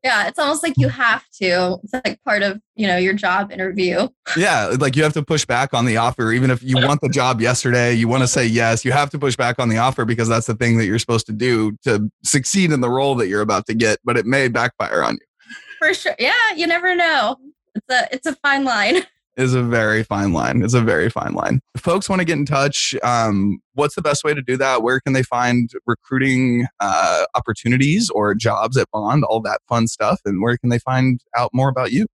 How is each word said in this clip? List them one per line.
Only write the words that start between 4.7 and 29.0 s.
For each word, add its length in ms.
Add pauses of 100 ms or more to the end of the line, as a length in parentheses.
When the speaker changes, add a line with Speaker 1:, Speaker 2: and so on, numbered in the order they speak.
Speaker 2:
like, 160
you 60
have 120
to 100
push 220
back 280
on 120
the 120
offer. 340
Even 200
if 100
you 140
want 260
the 80
job 320
yesterday, 540
you 120
wanna 200
say 180
yes, 400
you 60
have 180
to 80
push 180
back 220
on 120
the 100
offer 260
because 220
that's 180
the 80
thing 240
that 80
you're 140
supposed 260
to 80
do 380 (140)
to 220 (160)
succeed 480
in 100
the 100
role 240
that 140
you're 120
about 240
to 80
get, 300
but 120
it 120
may 200
backfire 540
on 140
you. 400 (240)
Speaker 1:
For 120
sure. 280
Yeah, 160 (200)
you 120
never 280
know. 420 (360)
It's 160
a, 240
it's 140
a 80
fine 280
line. 440
<laughs> 40 (260)
Speaker 2:
Is 160
a 80
very 400
fine 320
line. 300
It's 100
a 80
very 300
fine 240
line. 260 (140)
If 60
folks 280
wanna 160
get 140
in 80
touch, 560
um, 560 (160)
what's 180
the 80
best 220
way 100
to 80
do 160
that? 240
Where 180
can 140
they 80
find 480 (160)
recruiting, 800 (140)
uh, 460 (100)
opportunities 720
or 240
jobs 440
at 140
Bond, 320